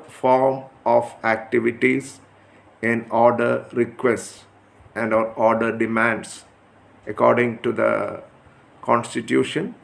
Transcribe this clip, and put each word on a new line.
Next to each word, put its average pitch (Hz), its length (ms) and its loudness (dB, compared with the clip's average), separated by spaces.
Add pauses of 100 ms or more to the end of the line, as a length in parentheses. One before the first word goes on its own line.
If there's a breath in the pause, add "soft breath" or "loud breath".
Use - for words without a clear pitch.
form 131 560 0 (200)
of 117 300 2 (100)
activities 120 960 0 (640 soft breath)
an 117 280 -2
order 120 640 2
requests - 720 -2 (500)
and 110 200 -2
an 110 120 2 (100)
order 113 380 2
demands 113 680 -2 (640)
according 120 520 2
to 120 120 -4
the 110 520 -2 (580)
constitution, 131 1040 -2